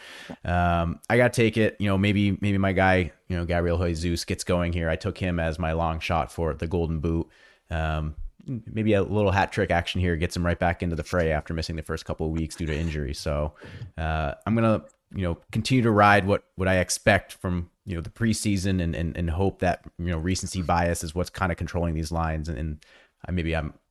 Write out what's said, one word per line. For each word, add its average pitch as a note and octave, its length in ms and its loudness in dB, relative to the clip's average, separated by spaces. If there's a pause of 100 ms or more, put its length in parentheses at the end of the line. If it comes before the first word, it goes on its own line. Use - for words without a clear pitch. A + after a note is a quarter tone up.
(460)
um, F2 540 0 (100)
I A#2 80 4
gotta B2 160 4
take A2+ 240 2
it. G#2+ 220 2
You G2+ 80 0
know, G2 100 2
maybe, G2+ 420 4
maybe G#2 200 0
my G2 140 2
guy, F#2 380 4 (160)
you F#2 100 -4
know, E2+ 80 -2
Gabriel E2+ 340 0
Jesus F2 460 -2
gets - 180 -4
going F2 300 0
here. E2 160 0
I D#2+ 60 2
took F2+ 220 -4
him F2 220 -2
as D#2+ 180 0
my E2 140 -2
long D#2+ 280 0
shot D#2+ 320 -2
for D#2+ 220 -2
the E2+ 140 -6
Golden E2 320 -2
Boot. E2 280 0 (440)
Um, D#2 440 -2 (300)
maybe A2 480 -2
a G2+ 80 4
little G2 300 2
hat F#2 200 2
trick F#2+ 200 0
action E2+ 280 0
here F2+ 160 2
gets E2+ 220 -2
him F2 80 0
right F2 140 0
back F2 240 0
into E2+ 120 -2
the D2+ 80 -4
fray E2+ 280 0
after D2+ 240 -2
missing E2 200 -4
the D#2+ 60 -6
first D#2+ 240 -8
couple D#2+ 220 -4
of D#2+ 40 -2
weeks D#2+ 240 -4
due E2 120 -4
to D2+ 100 -2
injury. D2+ 380 -4
So, D2+ 400 -4 (420)
uh, D#2 380 -2 (100)
I'm G#2 80 0
gonna, A2+ 300 2 (320)
you F#2+ 80 -2
know, E2+ 160 -2 (120)
continue A#2+ 320 2
to A2+ 80 4
ride G2+ 360 8
what, G2 160 2 (120)
what F#2 120 -2
I F#2 100 4
expect - 560 2
from, F2 360 -4 (160)
you F#2 100 -6
know, E2+ 60 -6
the D2+ 80 -10
preseason G2+ 720 0
and, E2 140 0
and, E2 220 -4
and E2+ 120 -2
hope F#2 300 0
that, - 240 0 (140)
you E2+ 100 -4
know, E2+ 100 0
recency F2+ 440 -2
bias E2+ 420 2
is D#2+ 120 -8
what's F2+ 140 -2
kinda F2 260 -2
controlling E2+ 380 -2
these D#2+ 180 -4
lines. D#2+ 380 -2
And, D2 80 -6
and D2+ 280 -6 (400)
I, F2 60 -6
maybe E2 220 0
I'm D#2 200 -4 (180)